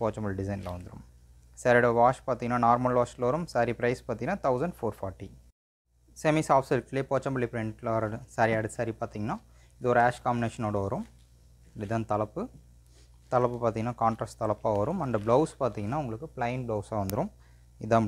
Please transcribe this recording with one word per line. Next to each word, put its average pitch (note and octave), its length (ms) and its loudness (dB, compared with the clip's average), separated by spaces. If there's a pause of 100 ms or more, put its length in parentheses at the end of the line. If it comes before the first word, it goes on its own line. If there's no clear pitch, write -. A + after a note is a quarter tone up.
போச்சம்பல் G#2+ 400 -2
டிசைனில் F#2+ 340 -6
வந்துரும். - 260 -14 (580)
சாரியோட A#2+ 360 6
வாஷ் A#2+ 300 6
பார்த்தீங்கன்னா A#2+ 360 -2
நார்மல் B2 340 4
வாஷில் A#2+ 300 0
வரும். D#3 240 0
saree A#2+ 280 0
பிரைஸ் B2 260 0
பார்த்தீங்கன்னா B2+ 400 -4
தௌசண்ட் C#3 320 0
ஃபோர் A2 220 -4
ஃபார்ட்டி. G2 280 -10 (960)
செமி D#3 260 2
சாஃப்ட் C#3 220 4
சில்க்லேயே C3 400 -2
போச்சம்பள்ளி C3 420 -2
பிரிண்ட்டில் A2 440 -6
வர A2 120 0 (280)
saree A2+ 240 2
அடுத்த A2 180 -4
saree A2+ 240 -4
பார்த்தீங்கன்னா, A2+ 340 -6 (440)
இது B2 120 -2
ஒரு A#2+ 140 6
ஆஷ் B2 200 0
காம்பினேஷனோட A#2 600 -2
வரும். D3 180 -4 (720)
இதுதான் A2 360 -4
தலைப்பு. G#2+ 320 -2 (880)
தலைப்பு B2 300 2
பார்த்தீங்கன்னா A2+ 400 0
கான்ட்ராஸ்ட் A2+ 400 0
தலைப்பாக G#2+ 360 0
வரும். D#3+ 260 0
And A#2 200 -2
பிளவுஸ் C#3 360 4
பார்த்தீங்கன்னா A2+ 420 -2
உங்களுக்கு A#2 340 -8
பிளைன் B2 320 -4
பிளவுஸாக G#2+ 340 -2
வந்துரும். A2+ 260 0 (560)
இதான் A2+ 220 6